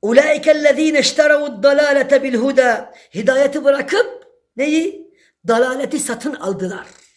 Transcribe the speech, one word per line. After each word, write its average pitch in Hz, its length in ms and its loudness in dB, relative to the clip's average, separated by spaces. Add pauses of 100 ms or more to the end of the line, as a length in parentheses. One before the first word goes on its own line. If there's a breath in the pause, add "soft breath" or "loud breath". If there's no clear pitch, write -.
Ulaike 294 500 2
ellezine 302 480 2
işteravud 294 640 0
dalalete 277 600 2
bil 262 120 -4
huda. 247 580 0 (220 loud breath)
Hidayeti 277 480 0
bırakıp 277 640 -2 (300)
neyi? 302 560 -4 (340 soft breath)
Dalaleti 254 520 -2
satın 240 340 -6
aldılar. 185 540 -8 (300)